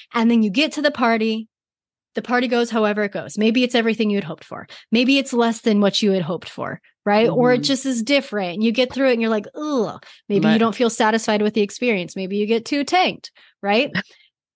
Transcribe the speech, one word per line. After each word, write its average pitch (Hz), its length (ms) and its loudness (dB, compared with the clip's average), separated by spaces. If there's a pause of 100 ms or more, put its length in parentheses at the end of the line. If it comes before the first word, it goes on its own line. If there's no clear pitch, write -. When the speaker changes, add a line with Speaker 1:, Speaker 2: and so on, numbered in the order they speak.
(140)
Speaker 1:
And 233 180 4
then 226 120 4
you 208 60 2
get 277 240 0
to 302 80 -6
the 285 100 2
party. 226 560 0 (680)
The 233 60 -4
party 247 260 0
goes 240 220 0
however 208 340 0
it 202 80 -4
goes. - 280 -10
Maybe 226 240 2
it's 247 120 0
everything 226 360 0
you 202 60 0
had 196 60 -2
hoped 165 200 -12
for. - 240 -16 (240)
Maybe 254 260 4
it's 269 160 -2
less 233 280 0
than 208 200 2
what 196 220 2
you 202 80 4
had 190 100 0
hoped 165 260 -6
for, - 320 -10 (280)
right? 214 200 4
Or 247 260 2
it 247 40 4
Speaker 2:
Mm-hmm. - 60 -4
Speaker 1:
just 269 240 -2
is 233 160 -2
different. 214 500 -2
And 214 100 -2
you 233 80 2
get 247 220 0
through 262 160 2
it 247 40 4
and 226 80 0
you're 226 100 0
like, 208 240 -2
"Ugh." 285 460 -4 (280)
Maybe 202 160 2
you 214 80 4
Speaker 2:
Right. 220 60 4
Speaker 1:
don't 226 160 2
feel 233 140 0
satisfied 220 520 0
with 214 120 0
the 220 80 2
experience. 202 540 -4
Maybe 190 220 -6
you 208 80 0
get 233 200 -2
too 285 180 -2
tanked, 339 480 -2 (300)
right? 208 340 0
Speaker 2:
<laughs> 190 60 -2 (540)